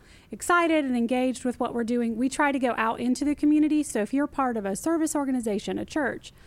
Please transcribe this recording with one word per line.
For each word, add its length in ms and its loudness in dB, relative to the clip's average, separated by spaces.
excited 520 2
and 140 0
engaged 480 0
with 120 -4
what 160 -2
we're 120 -2
doing. 320 0
We 100 2
try 240 2
to 80 0
go 180 0
out 220 0
into 240 0
the 120 0
community. 480 4
So 180 -2
if 120 -4
you're 140 0
part 300 -2
of 80 -4
a 100 -2
service 400 0
organization, 600 -2
a 80 -6
church, 480 -4